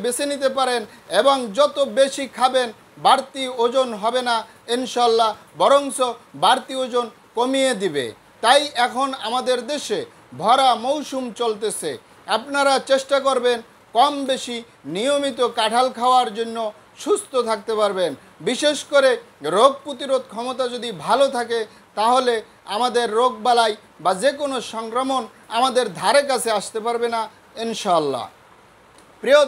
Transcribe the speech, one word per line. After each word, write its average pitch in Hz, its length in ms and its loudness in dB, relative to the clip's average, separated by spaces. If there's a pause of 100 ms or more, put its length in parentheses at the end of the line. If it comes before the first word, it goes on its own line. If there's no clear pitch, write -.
বেছে 247 280 -2
নিতে 269 260 -2
পারেন 247 240 0 (380)
এবং 269 180 4 (200)
যত 285 200 2 (220)
বেশি 277 260 2 (120)
খাবেন 254 300 2 (380)
বাড়তি 269 380 2 (200)
ওজন 247 300 0
হবে 233 360 -2
না 233 60 2 (400)
ইনশাল্লাহ, 233 540 2 (280)
বরঞ্চ 269 400 4 (460)
বাড়তি 247 300 2 (100)
ওজন 247 220 -2 (320)
কমিয়ে 262 440 0
দিবে। 143 240 -2 (380)
তাই 269 180 6 (240)
এখন 247 220 -4 (200)
আমাদের 247 320 0 (120)
দেশে 220 280 -4 (420)
ভরা 254 280 4 (140)
মৌসুম 269 400 -4 (160)
চলতেছে, 214 520 -4 (360)
আপনারা 277 460 0 (160)
চেষ্টা 269 280 2 (100)
করবেন 247 300 0 (380)
কম 285 180 4 (160)
বেশি 240 280 -4 (380)
নিয়মিত 277 440 -2 (180)
কাঁঠাল 233 300 2 (120)
খাওয়ার 247 380 4
জন্য, 233 200 -6 (460)
সুস্থ 359 300 -2 (160)
থাকতে 220 300 -2
পারবেন। 185 320 2 (360)
বিশেষ 285 300 0 (140)
করে 269 200 4 (440)
রোগ 262 160 6 (120)
প্রতিরোধ 262 400 -4 (100)
ক্ষমতা 254 340 -6
যদি 240 220 -8 (160)
ভালো 247 200 4 (120)
থাকে 233 220 -4 (360)
তাহলে 240 380 2 (420)
আমাদের 240 320 0 (120)
রোগবালাই 226 540 2 (300)
বা 175 80 2 (120)
যে 285 160 4
কোনো 269 180 -4 (160)
সংক্রমণ 240 500 -4 (340)
আমাদের 247 280 2 (140)
ধারে 233 220 4 (100)
কাছে 233 180 -2 (100)
আসতে 220 260 -8
পারবে 233 300 -2
না 226 60 -2 (440)
ইনশাআল্লাহ। 160 600 0 (960)
প্রিয় 277 260 6